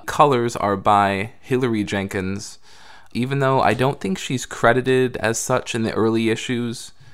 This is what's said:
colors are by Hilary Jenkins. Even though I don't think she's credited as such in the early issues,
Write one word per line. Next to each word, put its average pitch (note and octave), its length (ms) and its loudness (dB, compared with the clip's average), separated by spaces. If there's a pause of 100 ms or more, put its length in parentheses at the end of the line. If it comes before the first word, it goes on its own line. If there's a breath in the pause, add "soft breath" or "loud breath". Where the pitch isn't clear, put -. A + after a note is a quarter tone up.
colors B2 500 2
are G2+ 220 0
by G2+ 540 2 (100)
Hilary B2 420 0
Jenkins. G2 760 -4 (520 soft breath)
Even C3 280 -2
though C3+ 200 2
I G#2+ 140 4
don't B2+ 260 0
think F#3+ 180 -4
she's - 280 -6
credited B2+ 720 2
as A2+ 200 -2
such - 380 -2
in A2+ 80 -2
the A2 100 0
early A2+ 360 2
issues, A#2 640 -4 (200 soft breath)